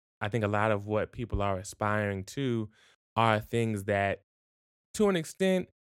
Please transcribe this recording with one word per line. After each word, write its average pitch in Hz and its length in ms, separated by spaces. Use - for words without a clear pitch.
I 107 80
think 107 160
a 101 40
lot 104 220
of 101 160
what 107 260
people 104 280
are 101 180
aspiring 101 680
to 117 440
are 113 240
things 113 440
that, 98 400
to 208 140
an 190 80
extent, 185 520